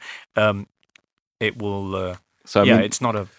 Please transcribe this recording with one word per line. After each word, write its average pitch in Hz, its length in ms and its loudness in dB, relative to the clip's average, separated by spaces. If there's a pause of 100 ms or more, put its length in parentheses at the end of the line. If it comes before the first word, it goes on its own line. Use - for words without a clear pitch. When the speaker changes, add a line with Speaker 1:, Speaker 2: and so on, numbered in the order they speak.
(340)
Speaker 1:
um, 104 320 0 (720)
it 107 180 -4
will, 98 380 -6
uh, 90 220 -6 (280)
Speaker 2:
So, - 180 2
I - 20 6
Speaker 1:
yeah, 113 140 6
Speaker 2:
mean, 104 80 2
Speaker 1:
it's - 140 -6
not 117 140 -2
a, 101 140 -6 (100)